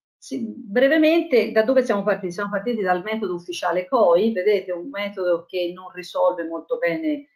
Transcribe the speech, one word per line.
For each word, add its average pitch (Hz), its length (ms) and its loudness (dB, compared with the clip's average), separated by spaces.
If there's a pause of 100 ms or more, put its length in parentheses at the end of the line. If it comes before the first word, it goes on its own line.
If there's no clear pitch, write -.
(180)
sì, 247 280 -8
brevemente, 269 1080 2
da 220 100 4
dove 254 200 2
siamo 208 200 0
partiti? 190 300 -2
Siamo 202 180 -6
partiti 208 320 -4
dal 180 200 0
metodo 214 320 -4
ufficiale 175 540 -4
coi, 214 440 4
vedete, 185 400 0
un 175 180 -8
metodo 190 560 -2
che 180 280 -4
non 185 180 -16
risolve 180 520 -2
molto 311 320 -6
bene 285 600 -2